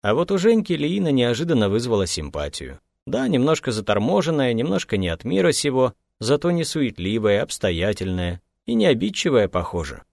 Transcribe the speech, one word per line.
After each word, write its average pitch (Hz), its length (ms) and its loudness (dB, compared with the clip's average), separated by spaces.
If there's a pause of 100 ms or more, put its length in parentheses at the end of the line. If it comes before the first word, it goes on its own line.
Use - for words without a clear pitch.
А 104 120 0
вот 170 180 0
у 202 60 0
Женьки 214 340 2
Лиина 165 400 0
неожиданно 123 560 2
вызвала 107 400 0
симпатию. 73 720 -8 (260)
Да, 127 220 -2
немножко 143 460 0
заторможенная, 131 800 0
немножко 147 420 -2
не 92 140 0
от 82 160 -6
мира 175 260 2
сего, 131 420 0 (260)
зато 147 320 0
не 170 120 0
суетливая, 107 800 0
обстоятельная 90 1000 -2 (240)
и 233 80 -4
не 220 120 4
обидчивая, 113 640 2
похоже. 82 640 -4